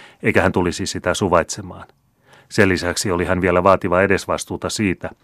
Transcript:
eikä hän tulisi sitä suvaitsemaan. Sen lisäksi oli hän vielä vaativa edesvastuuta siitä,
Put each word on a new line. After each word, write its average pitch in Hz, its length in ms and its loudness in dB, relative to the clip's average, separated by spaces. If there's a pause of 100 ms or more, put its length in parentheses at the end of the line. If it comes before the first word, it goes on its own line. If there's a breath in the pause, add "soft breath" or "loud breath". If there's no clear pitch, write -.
(240 loud breath)
eikä 101 200 2
hän 92 100 4
tulisi 90 340 -2
sitä 90 280 -2
suvaitsemaan. 90 720 -2 (640 soft breath)
Sen 101 200 2
lisäksi 87 420 -2
oli 87 140 0
hän 90 160 0
vielä 90 220 2
vaativa 92 400 4
edesvastuuta 92 680 -2
siitä, 92 400 -4 (140)